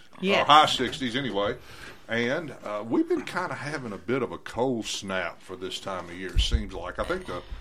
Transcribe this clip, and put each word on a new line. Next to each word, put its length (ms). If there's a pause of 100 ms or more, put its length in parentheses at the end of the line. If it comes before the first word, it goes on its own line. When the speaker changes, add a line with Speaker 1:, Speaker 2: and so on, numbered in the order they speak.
(120)
Speaker 1:
or 80
Speaker 2:
Yes. 260
Speaker 1:
high 200
sixties 500
anyway. 400 (500)
And, 560
uh, 240
we've 220
been 160
kinda 300
having 360
a 60
bit 260
of 80
a 60
cold 480
snap 560
for 160
this 240
time 240
of 100
year, 180
it 60
seems 340
like. 240
I 60
think 220
the 160 (200)